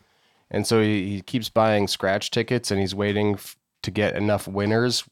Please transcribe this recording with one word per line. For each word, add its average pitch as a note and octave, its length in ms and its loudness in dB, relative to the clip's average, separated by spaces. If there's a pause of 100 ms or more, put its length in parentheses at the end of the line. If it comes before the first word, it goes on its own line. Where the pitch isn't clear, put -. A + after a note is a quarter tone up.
(520)
And G2+ 160 -2
so A2+ 140 4
he, G#2 340 0
he F#2+ 60 -6
keeps A2+ 280 -4
buying G#2+ 380 2
scratch G2 440 -2
tickets, A#2 400 -2
and G2 80 2
he's F#2+ 160 -2
waiting G#2 400 0
f-, - 200 -12 (280)
to G2 80 -4
get G#2 240 0
enough G#2 320 0
winners G#2+ 540 0 (100)